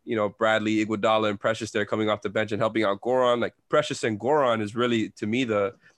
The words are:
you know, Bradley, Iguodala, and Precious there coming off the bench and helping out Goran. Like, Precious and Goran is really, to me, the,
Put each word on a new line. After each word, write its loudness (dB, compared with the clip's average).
you -4
know, 0
Bradley, 2
Iguodala, 0
and -6
Precious -2
there -2
coming -2
off -2
the -4
bench -2
and -2
helping 0
out 0
Goran. 2
Like, -4
Precious 0
and 0
Goran 2
is -6
really, 0
to -10
me, 0
the, 0